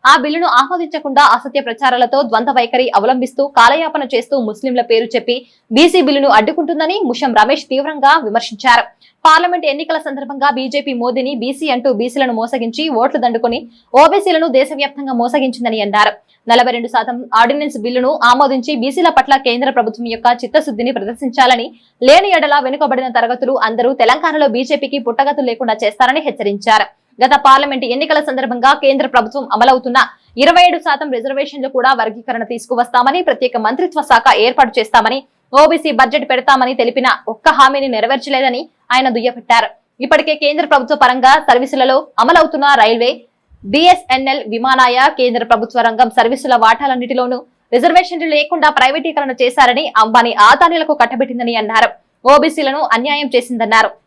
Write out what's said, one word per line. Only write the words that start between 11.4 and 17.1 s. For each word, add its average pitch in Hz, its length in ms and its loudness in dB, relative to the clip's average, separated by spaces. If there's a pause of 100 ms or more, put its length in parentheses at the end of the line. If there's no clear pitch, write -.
బీసీ 277 320 -6
అంటూ 247 140 -2 (120)
బీసీలను 247 380 -2
మోసగించి 233 460 -6 (160)
ఓట్లు 277 240 -2
దండుకొని 233 340 -2 (440)
ఓబీసీలను 339 440 2 (120)
దేశవ్యాప్తంగా 277 640 -4
మోసగించిందని 240 640 -4
అన్నారు. 208 260 2 (380)
నలభై 240 260 2
రెండు 233 160 -6
శాతం 240 240 -4 (240)